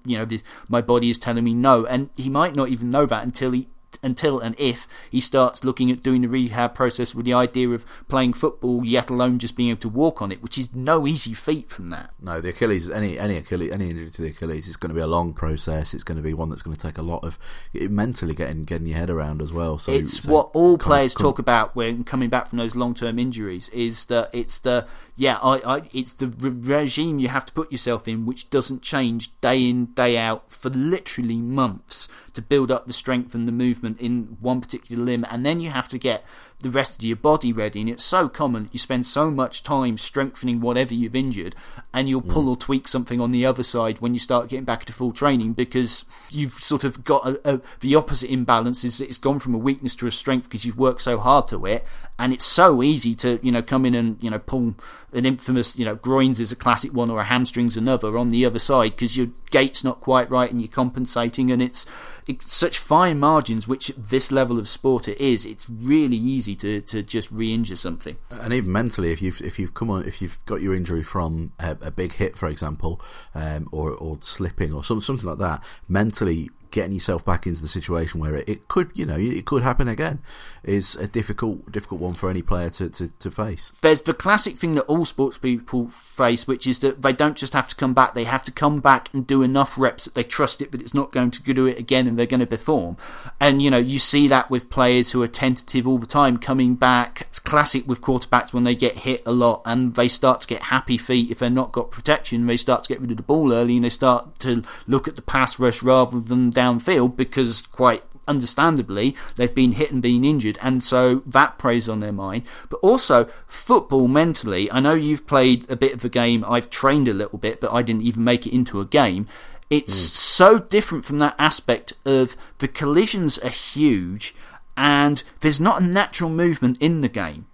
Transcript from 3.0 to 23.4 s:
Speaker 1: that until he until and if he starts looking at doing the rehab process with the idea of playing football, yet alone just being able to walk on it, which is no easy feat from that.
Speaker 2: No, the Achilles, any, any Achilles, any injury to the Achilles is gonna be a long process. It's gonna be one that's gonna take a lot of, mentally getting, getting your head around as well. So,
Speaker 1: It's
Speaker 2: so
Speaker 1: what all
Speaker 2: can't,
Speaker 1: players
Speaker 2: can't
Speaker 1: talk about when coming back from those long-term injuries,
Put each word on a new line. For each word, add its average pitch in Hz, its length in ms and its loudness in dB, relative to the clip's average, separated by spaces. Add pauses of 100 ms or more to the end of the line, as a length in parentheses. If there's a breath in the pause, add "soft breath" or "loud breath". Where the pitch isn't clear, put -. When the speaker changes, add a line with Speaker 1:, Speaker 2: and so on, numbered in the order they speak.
Speaker 1:
that 113 160 -2
until 127 300 -4
he 123 160 -2 (340)
until 135 380 0
and 113 180 -6
if - 300 -2 (220 loud breath)
he 127 100 0
starts 127 440 2
looking 127 260 0
at 123 120 -2
doing 131 200 2
the 120 60 0
rehab 120 460 0
process 123 400 -2
with 117 100 -6
the 123 80 0
idea 123 360 2
of 117 160 -2 (240 loud breath)
playing 127 240 2
football, 123 520 -2
yet 120 260 0
alone 123 280 2
just 120 180 -6
being 120 140 0
able 113 100 -4
to 117 80 -6
walk 139 340 0
on 98 100 -6
it, 92 100 -14
which 117 160 -8
is 123 160 -8
no 143 320 2
easy 139 280 -2
feat 156 360 -4
from 87 200 -12
that. 78 200 -14 (100)
Speaker 2:
No, 85 200 -8
the 87 100 -6
Achilles, 92 400 0
any, 101 280 -4
any 101 180 -2
Achilles, 85 360 -6
any 95 180 -6
injury 82 200 -10
to 85 120 -10
the 80 60 -6
Achilles 78 400 -8
is 82 80 -14
gonna 80 180 -8
be 82 60 -2
a 80 60 -2
long 85 260 -2
process. 78 640 -4
It's - 100 -12
gonna 78 180 -8
be 78 120 -4
one 80 160 -6
that's - 120 -12
gonna 78 140 -10
take 80 220 -10
a 80 40 -8
lot 85 220 -8
of, 85 140 -8 (360 loud breath)
mentally 101 600 -2
getting, 78 300 -6
getting 82 220 -6
your 80 120 -4
head 87 120 -2
around 76 320 -4
as 76 100 -6
well. 82 260 -4
So, - 140 -4
Speaker 1:
It's - 300 -2
Speaker 2:
so 143 100 0
Speaker 1:
what 151 220 4
all 170 240 8
Speaker 2:
can't, - 40 -4
Speaker 1:
players 139 320 4
Speaker 2:
can't - 80 -2
Speaker 1:
talk 139 160 2
about 117 380 2
when 120 280 -2
coming 127 240 -2
back 123 200 0
from 120 100 -4
those 113 160 -4
long-term 120 440 -2
injuries, 110 520 -6